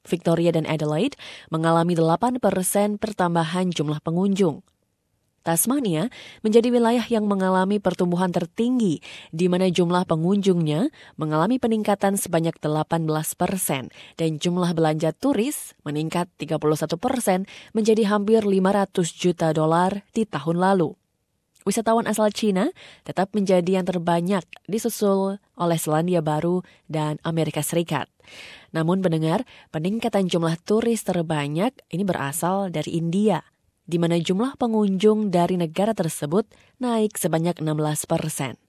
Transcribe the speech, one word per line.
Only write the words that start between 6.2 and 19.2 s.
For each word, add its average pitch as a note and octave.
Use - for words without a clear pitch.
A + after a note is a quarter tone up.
menjadi A3+
wilayah A#3+
yang G#3+
mengalami F#3+
pertumbuhan F3+
tertinggi, G#3+
di F3+
mana F#3
jumlah F3+
pengunjungnya F3
mengalami D#3+
peningkatan G#3
sebanyak E3
delapan D#3
belas D#3
persen, F3
dan D#3+
jumlah F3
belanja D#3+
turis C4+
meningkat D#3+
tiga D#3
puluh D3+
satu D#3+
persen G#3+
menjadi A3
hampir G#3
lima F#3+
ratus F#3+
juta E3+